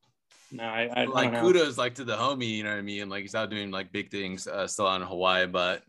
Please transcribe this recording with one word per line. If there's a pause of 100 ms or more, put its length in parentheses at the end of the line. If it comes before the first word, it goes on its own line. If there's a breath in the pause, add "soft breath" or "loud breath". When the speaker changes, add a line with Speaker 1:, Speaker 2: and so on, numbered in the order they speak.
(540)
Speaker 1:
No,
I,
I,
I
Speaker 2:
Like,
Speaker 1:
don't
know.
Speaker 2:
kudos,
like,
to
the
homie,
you
know
what
I
mean?
Like,
he's
out
doing,
like,
big
things,
uh,
still
out
in
Hawaii.
But